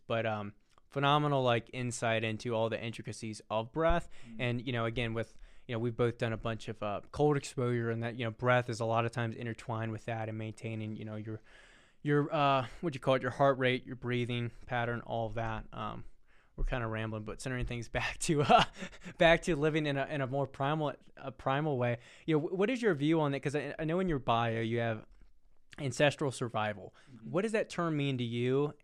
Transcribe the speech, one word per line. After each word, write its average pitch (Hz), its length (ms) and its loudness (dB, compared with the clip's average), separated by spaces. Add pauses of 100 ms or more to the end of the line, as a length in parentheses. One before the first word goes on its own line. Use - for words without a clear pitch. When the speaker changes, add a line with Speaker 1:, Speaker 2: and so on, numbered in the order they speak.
Speaker 1:
but, 113 200 0
um, 104 260 -4 (380)
phenomenal, 143 520 4
like, 117 300 4
insight 117 500 0
into 110 300 -2
all 113 160 2
the 110 120 -2
intricacies 110 680 -8
of 113 220 0
breath. 165 380 2 (200)
Speaker 2:
Mm. 113 100 -14
Speaker 1:
And, 123 280 0
you 135 60 -2
know, 117 120 0
again, 113 280 -2
with, 113 200 -4 (340)
you 127 60 -6
know, 113 60 -2
we've 117 160 -2
both 117 220 2
done 113 160 0
a 110 40 -4
bunch 113 300 -6
of, 110 160 -8
uh, 101 180 -2 (100)
cold 147 260 4
exposure, 120 540 -2
and 113 120 -2
that, 117 160 -6
you 123 60 -2
know, 113 60 -2
breath 123 380 4
is 110 120 -4
a 113 40 0
lot 113 200 2
of 117 60 0
times 117 240 -2
intertwined 113 560 -6
with 107 140 -8
that 113 240 -4
and 110 80 -6
maintaining, 110 600 -8
you 107 80 -10
know, 107 100 -8
your, 110 260 -8 (640)
your, 147 300 2
uh, 139 320 4 (160)
what'd 165 140 -4
you - 40 -8
call 135 160 4
it, 131 60 2
your 127 100 -2
heart 139 260 4
rate, 127 280 2
your 127 100 -10
breathing 120 560 -2 (140)
pattern, 120 400 -2
all 113 220 -4
of 110 80 -6
that. 113 360 -4
Um, 110 320 -8 (540)
we're 139 80 2
kinda 131 220 0
rambling, 110 360 -4
but 110 180 -8
centering 123 240 -4
things 120 240 -6
<laughs> 123 100 -2
back - 200 -4
to, 147 220 2
uh, 220 220 8 (540)
back 165 260 8
to 175 120 0
living 151 300 2
in 143 120 0
a, 139 100 -2
in 151 140 -4
a 135 60 -2
more 139 180 0
primal, 143 480 -2 (240)
a 139 140 -10
primal 139 460 0
way. 120 200 2 (280)
You 160 100 4
know, 151 120 2
wh-, 185 100 -4
what 202 120 4
is 254 120 0
your 220 120 4
view 156 280 4
on 143 100 2
that? 139 100 0
'Cause 139 140 -2
I, 143 240 -2
I 160 60 -2
know 160 160 2
in 185 80 0
your 147 100 2
bio 117 420 2
you 117 180 0
have 113 260 -2 (720)
ancestral 143 520 2
survival. 107 600 -4 (220)
Speaker 2:
Mm-hmm. 110 160 -12
Speaker 1:
What 170 120 0
does 220 100 -2
that 214 160 2
term 165 260 -2
mean 139 220 0
to 123 60 -2
you, 123 500 0 (100)